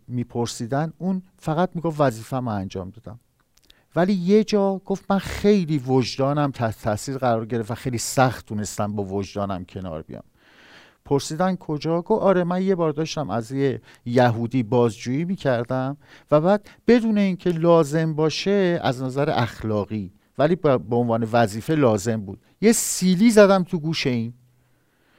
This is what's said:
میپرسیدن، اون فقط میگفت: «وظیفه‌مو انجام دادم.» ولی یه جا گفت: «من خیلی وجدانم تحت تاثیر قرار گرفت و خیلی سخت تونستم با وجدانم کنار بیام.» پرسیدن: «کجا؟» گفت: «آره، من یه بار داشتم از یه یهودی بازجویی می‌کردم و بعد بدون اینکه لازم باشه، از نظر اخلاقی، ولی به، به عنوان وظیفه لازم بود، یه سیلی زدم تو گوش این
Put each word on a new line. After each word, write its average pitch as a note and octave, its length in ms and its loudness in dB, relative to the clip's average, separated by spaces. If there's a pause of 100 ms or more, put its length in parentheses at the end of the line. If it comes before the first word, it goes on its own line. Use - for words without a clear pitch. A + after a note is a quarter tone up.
میپرسیدن، B2 880 -4
اون F#3 240 -4 (160)
فقط E3 360 -2
میگفت: D#3 260 -4
«وظیفه‌مو B2 500 -2
انجام F#2+ 400 -6
دادم.» G#2+ 300 -20 (760)
ولی F#3 160 2
یه G3 320 4
جا G3 400 0
گفت: - 260 -6
«من G3 80 2
خیلی F3+ 600 0
وجدانم C3 720 0
تحت A#2 320 -4
تاثیر A#2 360 -4
قرار A#2 280 0
گرفت A#2 240 -4
و A#2 40 -4
خیلی A#2+ 240 -6
سخت - 480 0
تونستم G#2 460 -6
با G#2 120 -4
وجدانم G2 600 -6
کنار F2 380 -12
بیام.» A1+ 200 -16 (840)
پرسیدن: D#3 520 -2
«کجا؟» D#3+ 460 -4
گفت: A3 200 0
«آره، F3+ 220 4
من F3+ 180 -2
یه F#3+ 120 2
بار D#3+ 180 0
داشتم D3 380 -6
از A2+ 220 -4
یه C3+ 280 -2 (260)
یهودی A#2+ 560 2
بازجویی A#2+ 600 0
می‌کردم C3 720 -4 (340)
و D3+ 100 6
بعد G3+ 280 0 (180)
بدون A3+ 320 4
اینکه F#3 320 0
لازم D#3+ 640 2
باشه، F3 680 0
از B2 200 -2
نظر C#3 280 -2
اخلاقی، G#2+ 840 -4 (260)
ولی D#3 180 2
به، C3+ 220 2
به A#2 180 -2
عنوان A#2 360 0
وظیفه A2+ 420 0
لازم A2 460 2
بود، G2 200 -12 (200)
یه A3 120 4
سیلی F#3 580 2
زدم G3 320 8
تو E3+ 160 -4
گوش D3+ 280 -4
این A#2+ 260 -2 (880)